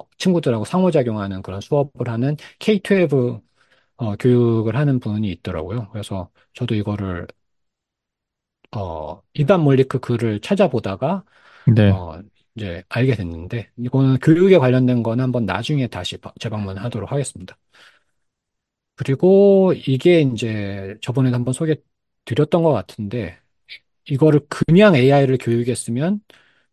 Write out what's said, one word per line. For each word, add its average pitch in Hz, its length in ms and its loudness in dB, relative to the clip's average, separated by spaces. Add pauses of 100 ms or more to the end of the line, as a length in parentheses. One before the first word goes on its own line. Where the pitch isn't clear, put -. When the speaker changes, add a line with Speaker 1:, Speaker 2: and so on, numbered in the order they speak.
(180)
Speaker 1:
친구들하고 147 480 0
상호작용하는 120 760 -2
그런 95 200 -12
수업을 139 460 -4
하는 123 300 -4 (220)
케이 214 200 0
twelve, 139 600 0 (580)
어, 107 180 -6
교육을 117 640 2
하는 139 220 0
분이 107 320 -4
있더라고요. 90 600 -8
그래서 98 380 -10 (240)
저도 123 220 -4
이거를, 98 520 -6 (1500)
어, 80 460 -10 (120)
이반 156 280 2
몰리크 135 380 2
글을 113 400 -4
찾아보다가, 151 840 -2 (440)
Speaker 2:
네. 110 240 6
Speaker 1:
어, 87 300 -4 (340)
이제 92 340 -10
알게 123 260 0
됐는데, 90 640 -10
이거는 131 420 0
교육에 180 380 6
관련된 127 460 2
건 113 160 -2
한번 123 260 -2
나중에 120 420 -2
다시 - 300 -10
바-, - 220 -20
재방문하도록 104 720 -8
하겠습니다. 131 460 -6 (1400)
그리고 190 800 4 (140)
이게 160 340 4
이제 107 800 -4
저번에도 127 340 0
한번 123 180 -2
소개 156 220 -2 (500)
드렸던 151 380 0
것 160 80 4
같은데, 101 640 -6 (680)
이거를 147 440 2
그냥 185 460 4
에이아이를 131 440 4
교육했으면 120 800 -2 (540)